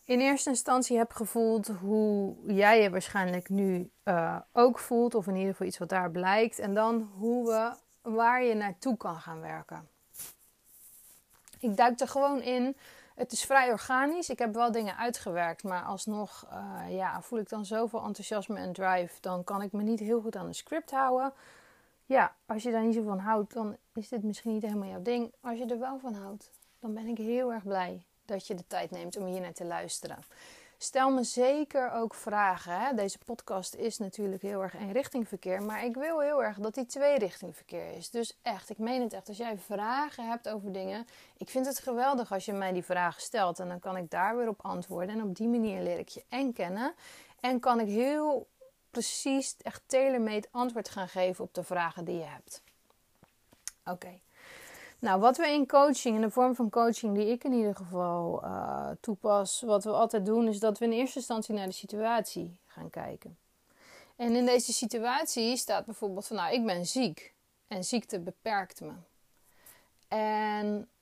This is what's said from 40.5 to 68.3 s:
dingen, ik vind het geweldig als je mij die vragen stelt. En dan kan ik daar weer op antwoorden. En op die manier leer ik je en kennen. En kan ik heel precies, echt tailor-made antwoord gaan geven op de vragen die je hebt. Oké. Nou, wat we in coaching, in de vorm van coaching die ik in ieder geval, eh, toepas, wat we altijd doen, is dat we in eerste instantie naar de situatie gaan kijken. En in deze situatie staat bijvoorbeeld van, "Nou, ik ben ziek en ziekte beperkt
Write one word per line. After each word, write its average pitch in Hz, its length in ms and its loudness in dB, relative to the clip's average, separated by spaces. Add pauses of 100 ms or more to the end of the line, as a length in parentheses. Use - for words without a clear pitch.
dingen, 190 360 -6 (300)
ik - 120 -12
vind 262 160 0
het 269 140 -4
geweldig 247 520 0
als 190 140 -4
je 208 80 -4
mij 190 180 -2
die 180 120 -2
vragen 175 380 -2
stelt. 185 380 0
En 185 80 -6
dan 180 120 -8
kan 185 180 -6
ik 175 120 -8
daar 196 280 0
weer 240 100 0
op 208 180 -4
antwoorden. 185 500 -6
En 226 80 -4
op 190 120 -4
die 220 120 -2
manier 220 340 2
leer 175 180 -2
ik - 100 -10
je - 200 -16
en 254 240 -2
kennen. 214 400 -4 (460)
En 254 200 0
kan 247 200 4
ik 220 80 0
heel 269 600 2 (420)
precies, 269 720 -2
echt - 240 -10
tailor-made 240 680 2
antwoord 240 380 -2
gaan 185 200 -6
geven 185 340 0
op 185 100 -10
de 180 100 -4
vragen 175 420 -4
die 175 120 -2
je 165 60 -6
hebt. 139 380 -16 (1200)
Oké. 180 340 -8 (840)
Nou, 190 140 6
wat 247 180 8
we 339 100 2
in 294 200 4
coaching, 277 480 6
in 220 60 2
de 220 80 2
vorm 254 260 4
van 233 140 0
coaching 233 460 2
die 208 120 2
ik 240 160 0
in 269 100 0
ieder 214 220 2
geval, 175 680 -2
eh, 71 460 -4 (100)
toepas, 202 640 2
wat 208 220 4
we 214 60 -4
altijd 220 360 2
doen, 226 220 4
is 208 120 0
dat 214 180 2
we 233 80 0
in 226 60 4
eerste 254 260 0
instantie 226 380 -4
naar 196 100 -4
de 190 60 -4
situatie 208 840 -4 (100)
gaan 165 220 -14
kijken. - 480 -12 (800)
En 240 200 2
in 247 100 4
deze 240 280 4
situatie 240 840 0
staat 202 280 -2
bijvoorbeeld 202 420 -6
van, 226 80 -6
"Nou, 175 180 -2
ik 240 120 2
ben 180 200 0
ziek 220 480 -2 (340)
en 190 160 -6
ziekte 214 360 -4
beperkt 190 640 -6